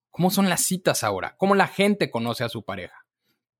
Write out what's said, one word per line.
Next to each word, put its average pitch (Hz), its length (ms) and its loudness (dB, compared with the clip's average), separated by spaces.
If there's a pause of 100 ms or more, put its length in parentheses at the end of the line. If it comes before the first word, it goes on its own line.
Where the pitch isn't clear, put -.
(100)
¿Cómo 180 200 0
son 196 180 2
las 170 160 0
citas 180 400 -2
ahora? 95 340 -4
¿Cómo 196 160 2
la 190 140 4
gente 196 420 0
conoce 117 340 -4
a 113 40 -4
su 113 160 -10
pareja? 90 420 -12 (540)